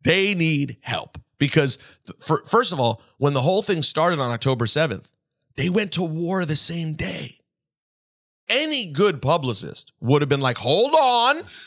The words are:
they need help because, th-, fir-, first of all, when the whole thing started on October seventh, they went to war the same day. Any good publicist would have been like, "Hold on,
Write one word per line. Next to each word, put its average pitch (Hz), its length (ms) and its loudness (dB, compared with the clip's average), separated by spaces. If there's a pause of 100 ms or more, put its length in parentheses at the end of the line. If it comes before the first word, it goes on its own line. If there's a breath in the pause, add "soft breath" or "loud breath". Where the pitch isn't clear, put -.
they 190 320 2
need 147 460 0
help - 360 -8 (200)
because, 139 400 2 (280 loud breath)
th-, - 140 -16
fir-, - 260 -2
first 233 280 2
of 147 60 -2
all, 117 220 0 (160 soft breath)
when 143 160 0
the 131 80 0
whole 185 200 2
thing 185 220 0
started 165 360 0
on 123 120 -2
October 120 360 -2
seventh, 147 440 -2 (440)
they 170 140 -2
went 208 240 0
to 175 100 -2
war 170 400 -4
the 151 140 -2
same 165 380 -2
day. - 420 -8 (1120)
Any 262 420 0
good 160 300 0
publicist 131 800 -4
would 143 200 2
have 143 80 -2
been 139 120 2
like, 127 160 0
"Hold 180 360 2
on, 262 480 4 (260 loud breath)